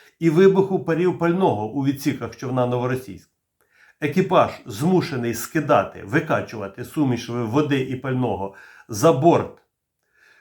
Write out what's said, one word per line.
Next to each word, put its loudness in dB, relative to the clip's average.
і 0
вибуху 4
парів 0
пального 0
у -4
відсіках -4
човна -2
«Новоросійськ». -6
Екіпаж 2
змушений 0
скидати, 0
викачувати -4
суміш -2
води -2
і -6
пального -4
за 2
борт, 2